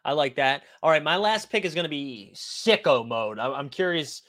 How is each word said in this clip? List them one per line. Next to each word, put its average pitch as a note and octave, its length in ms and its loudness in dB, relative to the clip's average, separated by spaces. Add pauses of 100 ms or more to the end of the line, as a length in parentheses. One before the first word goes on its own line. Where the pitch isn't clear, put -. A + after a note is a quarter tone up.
I C#3+ 80 -2
like C#3+ 240 2
that. C#3 260 2 (220)
All D#3+ 60 6
right, D#3 120 4
my D#3 140 2
last G#3+ 340 0
pick G3+ 140 0
is D#3+ 100 -4
gonna E3+ 140 -2
be C3+ 480 -10
sicko D3 720 2
mode. A2 320 -4
I, B2+ 100 0
I'm C#3 180 -6
curious E3+ 600 -4